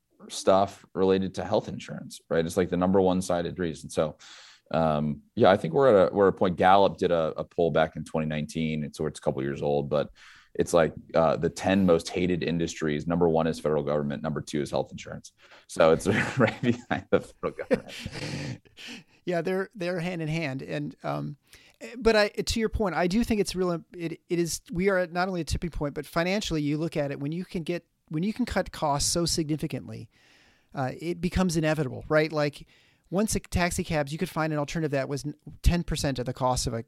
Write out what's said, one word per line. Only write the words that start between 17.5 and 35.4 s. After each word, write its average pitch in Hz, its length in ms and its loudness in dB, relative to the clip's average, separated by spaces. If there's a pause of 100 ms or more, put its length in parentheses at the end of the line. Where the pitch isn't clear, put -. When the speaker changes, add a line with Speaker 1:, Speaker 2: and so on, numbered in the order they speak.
Speaker 1:
government. - 440 -4
Speaker 2:
<laughs> - 640 -10 (640)
Yeah, 170 160 -2
they're, 185 340 -2
they're 180 240 -4
hand 170 220 -4
in 156 60 -4
hand. 151 360 -4
And, 151 400 -6
um, 147 320 -6 (460)
eh, 226 160 -14
but 226 180 4
I, 208 140 4
to - 300 -4
your 220 100 0
point, 190 260 -2
I 170 120 2
do 208 160 2
think 220 180 0
it's - 140 -2
real. 180 280 0 (120)
It, 165 320 -6
it 175 120 0
is. 170 220 -2 (100)
We 180 180 0
are 190 80 2
at 180 160 -2
not 180 140 0
only 180 140 -4
a - 20 -4
tipping - 260 -4
point, 147 240 -4
but 147 120 -8
financially, 170 580 -2
you 147 140 0
look 160 200 -4
at 143 140 -2
it 135 80 -8
when 143 120 -4
you 180 140 -6
can 185 160 -6
get, 170 240 -6 (220)
when 160 160 -4
you 214 100 -2
can 247 120 -2
cut - 260 -2
costs 143 400 0
so 170 140 2
significantly, 143 840 -4 (640)
uh, 135 260 -4
it 170 220 -6
becomes 175 360 2
inevitable, 151 520 0
right? 156 220 4
Like, 147 340 -2 (460)
once 208 240 2
a 190 40 0
taxi 180 440 0
cabs, 147 280 -2
you 160 60 -6
could 175 120 -2
find 156 220 -2
an 151 60 0
alternative 147 340 -2
that 135 180 -2
was 139 160 -6
n-, 147 100 -6 (260)